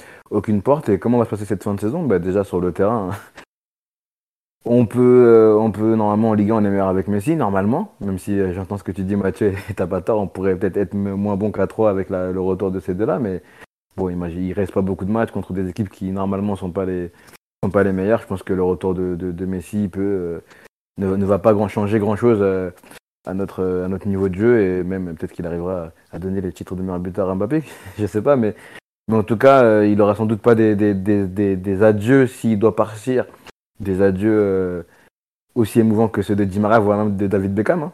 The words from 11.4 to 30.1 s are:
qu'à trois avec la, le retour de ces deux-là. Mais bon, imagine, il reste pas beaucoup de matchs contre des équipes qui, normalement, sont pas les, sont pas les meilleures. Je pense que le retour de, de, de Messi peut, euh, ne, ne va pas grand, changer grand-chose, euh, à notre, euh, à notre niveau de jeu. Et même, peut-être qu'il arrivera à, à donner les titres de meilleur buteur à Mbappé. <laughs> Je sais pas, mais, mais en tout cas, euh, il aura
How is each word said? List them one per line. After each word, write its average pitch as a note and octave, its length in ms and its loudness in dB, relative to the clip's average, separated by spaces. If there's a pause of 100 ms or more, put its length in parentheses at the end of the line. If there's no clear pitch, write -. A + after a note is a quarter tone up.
qu'à F#2+ 160 -2
trois A2 240 0
avec F#2+ 200 -4
la, F#2 200 -4
le F#2 100 -4
retour F#2+ 300 -2
de F#2+ 80 -6
ces F#2 160 -6
deux-là. A#2+ 240 -2
Mais F#2+ 240 -6 (540)
bon, F#2+ 140 -4
imagine, F2 340 -6
il F#2 80 -4
reste F#2 200 -4
pas G2+ 100 -2
beaucoup F#2+ 240 -4
de F#2+ 40 -4
matchs A2+ 220 -2
contre F#2+ 220 -8
des F#2 140 -4
équipes F#2+ 220 -6
qui, F#2+ 220 -8
normalement, G2 420 -4
sont F#2 160 -8
pas F#2+ 140 -4
les, F2+ 260 -6 (540)
sont G2 60 -2
pas G2 120 4
les G2 100 2
meilleures. G2 280 0
Je - 60 -20
pense F#2+ 160 -8
que - 100 -4
le F#2 100 0
retour F2+ 320 0
de, F2+ 220 -4
de, F2+ 160 -8
de F2+ 140 -8
Messi F#2+ 420 -4
peut, F#2+ 120 -8
euh, F#2 380 -4 (600)
ne, F#2+ 180 -2
ne G2 80 0
va G2 140 2
pas G#2+ 160 4
grand, G2+ 140 0
changer G#2 300 -2
grand-chose, G#2 440 2
euh, F#2 280 0 (560)
à F#2 80 -6
notre, F#2+ 280 -6
euh, F#2 240 -2
à - 20 -6
notre F#2+ 180 -6
niveau G2 220 -2
de F2+ 60 -6
jeu. A2+ 260 4
Et F#2 240 0
même, F2+ 300 -6
peut-être F2 180 -10
qu'il F2 140 -10
arrivera E2+ 380 -6 (280)
à, - 40 -14
à - 20 -12
donner F#2+ 220 -6
les F2+ 120 -6
titres - 240 -12
de F#2 60 -8
meilleur F#2 180 -6
buteur F#2 300 -4
à F#2+ 40 -2
Mbappé. A#2+ 300 -2 (160)
<laughs> - 180 -20
Je G#2 80 -4
sais G#2+ 140 -4
pas, C3+ 160 2
mais, G#2+ 180 0 (540)
mais A2 80 2
en A2 60 2
tout G#2+ 160 -2
cas, C3+ 260 8
euh, G#2+ 220 6
il G#2 140 4
aura G2+ 140 4